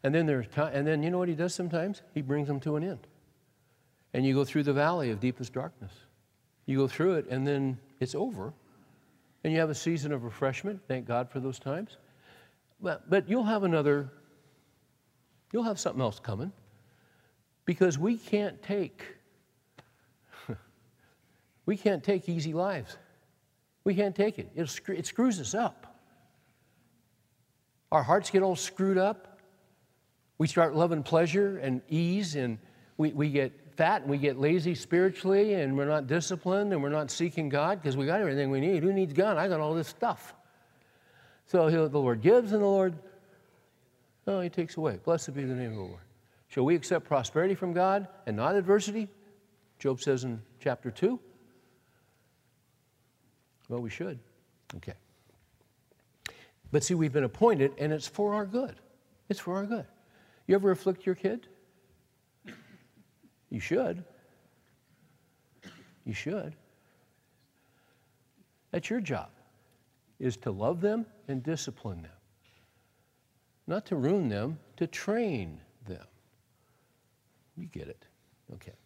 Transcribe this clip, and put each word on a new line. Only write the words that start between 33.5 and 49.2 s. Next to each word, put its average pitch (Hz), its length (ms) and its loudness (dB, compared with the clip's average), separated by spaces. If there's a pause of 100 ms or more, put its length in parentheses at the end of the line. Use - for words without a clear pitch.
fat, 180 260 2
and 139 80 -6
we 143 80 2
get 135 220 0
lazy 160 340 2
spiritually, 190 800 2
and 139 240 0
we're 139 80 2
not 147 220 0
disciplined, 180 640 0
and 151 80 0
we're 143 80 0
not 151 220 -2
seeking 165 360 -2
God 151 360 0
'cause 139 120 0
we 139 120 0
got 190 140 2
everything 143 280 0
we 135 100 2
need. 165 220 2
Who 180 100 4
needs 190 220 0
God? 185 240 4
I 170 100 2
got 175 120 0
all 151 160 0
this 160 120 -2
stuff. - 460 -4 (1120)
So 170 220 4
he'll, 160 220 4
the 143 100 2
Lord 120 220 2
gives, 214 320 6
and 208 80 2
the 202 40 2
Lord, 190 320 2 (1300)
oh, 196 140 0
he 175 100 -4
takes 170 280 -4
away. 143 260 -2
Blessed 160 320 0
be 139 80 -4
the 131 100 -2
name 123 180 -4
of 110 40 -8
the 98 80 -8
Lord. 90 180 -12 (460)
Shall 131 180 0
we 165 100 6
accept 165 300 0
prosperity 156 480 2
from 175 200 -2
God 190 340 2 (180)
and 110 100 -4
not 139 200 0
adversity? 202 540 2 (680)